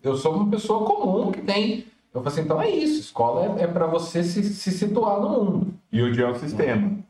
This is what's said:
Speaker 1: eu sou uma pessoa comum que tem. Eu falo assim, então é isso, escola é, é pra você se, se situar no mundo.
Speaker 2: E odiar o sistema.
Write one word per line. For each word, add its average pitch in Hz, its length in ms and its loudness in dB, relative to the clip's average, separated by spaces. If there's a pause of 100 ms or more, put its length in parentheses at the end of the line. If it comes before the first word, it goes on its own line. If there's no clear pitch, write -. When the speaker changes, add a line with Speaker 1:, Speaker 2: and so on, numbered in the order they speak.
Speaker 1:
eu 135 100 0
sou 160 220 0
uma 208 120 2
pessoa 214 380 0
comum 202 460 0
que - 80 -6
tem. 208 440 -2 (300)
Eu 123 80 -6
falo 143 60 -2
assim, 151 120 -2
então 156 200 0
é 440 100 2
isso, 302 300 0
escola 170 600 0
é, 175 40 4
é - 20 0
pra 170 200 0
você 170 380 -2
se, 202 180 0
se 202 300 -2
situar 208 480 0
no 294 80 0
mundo. 208 460 0 (180)
Speaker 2:
E 120 100 2
odiar 123 300 2
o 120 40 -4
sistema. 107 560 0 (180)